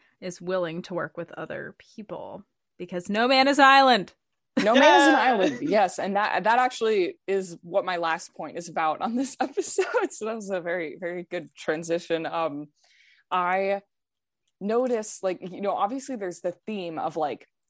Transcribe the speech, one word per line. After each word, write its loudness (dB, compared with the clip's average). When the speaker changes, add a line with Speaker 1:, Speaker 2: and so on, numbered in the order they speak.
Speaker 1:
is -12
willing -4
to -12
work -6
with -12
other -12
people. -14
Because -10
no 0
man 4
is 4
an 8
island. 6
Speaker 2:
No 8
man 8
is 8
an 6
Speaker 3:
Yeah. -
Speaker 2:
island. 2
Yes, 2
and -2
that, 0
that 4
actually 0
is -4
what -2
my -4
last -4
point -12
is -10
about -2
on -4
this -2
<laughs> -4
episode. -2
So -8
that -6
was -10
a -4
very, -6
very -8
good -10
transition. -4
Um, -6
I 0
noticed, -2
like, -2
you -12
know, -2
obviously -4
there's -8
the -4
theme -8
of, -6
like, -4